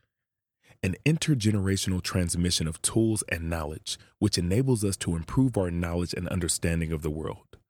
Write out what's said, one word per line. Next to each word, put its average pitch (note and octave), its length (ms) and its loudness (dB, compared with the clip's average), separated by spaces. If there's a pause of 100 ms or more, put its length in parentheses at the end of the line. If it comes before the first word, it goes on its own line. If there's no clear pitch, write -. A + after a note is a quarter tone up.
(840)
An F#2 220 0
intergenerational G2+ 1000 2
transmission F2 640 0
of D#2 160 -6
tools A2 460 2
and E2 220 -4
knowledge, D#2+ 480 -6 (200)
which - 200 2
enables G#2+ 460 2
us G2 120 -2
to E2+ 180 -2
improve A#2+ 440 2
our F2+ 120 2
knowledge E2+ 440 -2
and F2 140 -4
understanding E2 640 0
of D#2 100 -4
the D#2 80 -2
world. - 480 -8 (120)